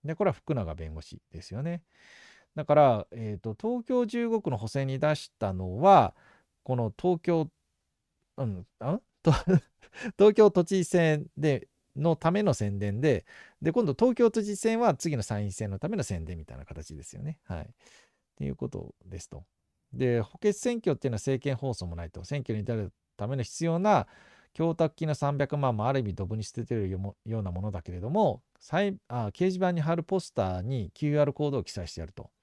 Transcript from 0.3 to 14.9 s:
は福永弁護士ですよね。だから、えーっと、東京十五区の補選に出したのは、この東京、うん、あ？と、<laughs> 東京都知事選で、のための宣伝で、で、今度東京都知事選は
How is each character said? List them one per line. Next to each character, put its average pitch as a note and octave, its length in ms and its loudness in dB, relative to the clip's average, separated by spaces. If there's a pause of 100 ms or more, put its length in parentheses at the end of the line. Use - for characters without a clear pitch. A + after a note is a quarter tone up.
は A2 40 -4
福 - 200 -4
永 F2 200 -2
弁 D#2 200 -10
護 D#2+ 80 -10
士 - 180 -18 (100)
で D#2+ 120 -14
す - 100 -16
よ A#2+ 100 -6
ね。 E3+ 200 -6 (720)
だ D#3 100 -6
か D3 100 4
ら、 C3 380 6
え A2 220 -6
ー - 20 -8
っ - 40 -12
と、 A2 200 -6
東 A#3 240 -4
京 B3 220 0
十 A#3 220 -2
五 A3+ 120 0
区 E3 100 -4
の D#3+ 60 -2
補 G#3 120 -6
選 C3+ 180 -2
に C3+ 120 -4
出 D3+ 160 2
し - 240 -10
た G2 140 -2
の F#2 280 -6
は、 E3+ 340 8 (480)
こ B2+ 140 -2
の A2+ 200 -2
東 F3+ 240 0
京、 E3 280 2 (880)
う C3+ 60 -2
ん、 F#2+ 220 -4 (120)
あ？ C#3 220 -4 (220)
と、 D#3+ 100 6 (400)
<laughs> - 460 -12
東 G#3 160 8
京 G#3+ 160 8
都 F3+ 140 2
知 F#3+ 140 0
事 F3 80 2
選 D#3 400 2 (100)
で、 C#3+ 320 0 (280)
の D#3 200 2
た E3 140 0
め G3+ 120 0
の E3 120 2
宣 G2+ 240 -2
伝 G#2 220 -2
で、 C3+ 260 2 (340)
で、 D#3+ 120 0
今 A#3+ 120 2
度 C#3+ 100 0
東 A#3+ 200 4
京 A#3 160 4
都 A3 120 0
知 G3+ 40 -4
事 G#3 100 -6
選 A3+ 240 0
は G#3+ 140 4